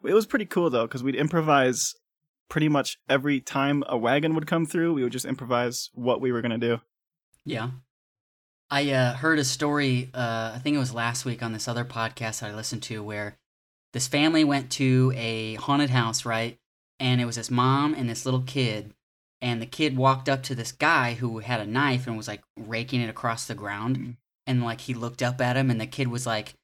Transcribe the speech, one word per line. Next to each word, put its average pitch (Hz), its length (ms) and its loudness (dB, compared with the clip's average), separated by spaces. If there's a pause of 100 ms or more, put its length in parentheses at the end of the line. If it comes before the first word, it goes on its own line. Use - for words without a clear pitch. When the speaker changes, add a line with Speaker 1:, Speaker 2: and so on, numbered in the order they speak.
Speaker 1:
It - 80 2
was 214 120 6
pretty 214 200 0
cool, 170 240 2
though, 117 180 2
'cause 123 160 -6
we'd 131 140 0
improvise 143 760 4 (540)
pretty 151 220 2
much 143 280 0 (120)
every 143 320 2
time 139 480 0
a 127 80 0
wagon 143 380 2
would 156 120 -2
come 165 180 2
through. 165 280 0
We 135 100 0
would 123 80 0
just 127 140 -6
improvise 123 680 -2
what 123 300 0
we 127 100 0
were 120 100 0
gonna 113 160 -2
do. 117 220 0 (640)
Speaker 2:
Yeah. 127 280 -4 (1000)
I, 143 200 0
uh, 127 240 4
heard 151 220 2
a 147 60 2
story, 135 680 0
uh, 113 420 -4
I 123 40 -8
think 147 180 0
it - 20 2
was 127 140 0
last 117 320 -2
week 120 180 -4
on 113 80 -4
this 110 160 -6
other 120 160 -2
podcast 113 560 -6
that 107 120 -10
I 104 40 -12
listened - 280 -8
to, 107 200 -8
where 104 320 -8 (560)
this 123 160 -4
family 156 380 4
went 139 260 0
to 131 420 4
a 113 420 -4
haunted 143 340 0
house, 120 360 2
right? 117 320 -2 (440)
And 127 180 4
it 123 60 0
was 117 100 -4
this 113 160 -6
mom 135 440 4
and 127 140 -2
this 113 140 -6
little 127 200 0
kid, 107 500 -2 (480)
and 120 200 -2
the 113 40 -8
kid 143 320 0
walked 131 320 2
up 131 140 2
to 135 120 -6
this 113 160 -8
guy 139 440 2
who 113 240 -6
had 113 200 -4
a 104 80 -6
knife 127 400 0
and 117 80 -6
was, 107 140 -8
like, 104 140 -10 (120)
raking 117 460 -4
it 113 80 -2
across 113 360 -4
the 113 100 -8
ground, 104 420 -4
Speaker 1:
Mm. 123 180 -8 (320)
Speaker 2:
and, 127 160 2
like, 117 160 -4
he - 140 -8
looked 117 280 -6
up 123 200 0
at 123 160 2
him, 135 120 2
and 113 120 0
the 110 40 -4
kid 127 220 -4
was 120 180 -4
like 110 280 -2 (100)